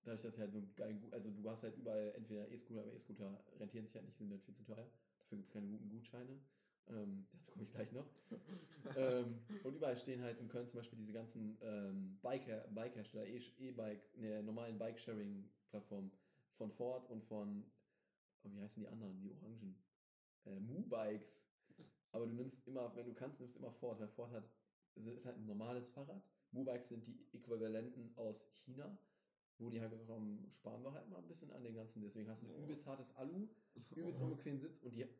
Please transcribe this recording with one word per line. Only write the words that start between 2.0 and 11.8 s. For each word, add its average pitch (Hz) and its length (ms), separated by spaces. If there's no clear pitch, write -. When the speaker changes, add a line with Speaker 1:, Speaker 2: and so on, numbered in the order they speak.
Speaker 1:
entweder 110 340
E-Scooter, 120 320
aber 110 120
E-Scooter 101 500
rentieren 107 280
sich - 100
halt 101 100
nicht, 107 100
sind 104 140
halt 98 140
viel 101 100
zu - 100
teuer. 113 240
Dafür - 200
gibt's 98 140
keine 104 140
guten 104 240
Gutscheine. 123 500
Ähm, 101 440
dazu - 120
komme - 200
ich - 60
gleich 110 220
noch. 117 140
Speaker 2:
<laughs> 226 60
Speaker 1:
Ähm, 123 440
und 135 100
überall 143 220
stehen 123 260
halt 117 180
in 113 80
Köln 120 180
zum 120 120
Beispiel 117 200
diese 107 140
ganzen, 113 480
ähm, 98 600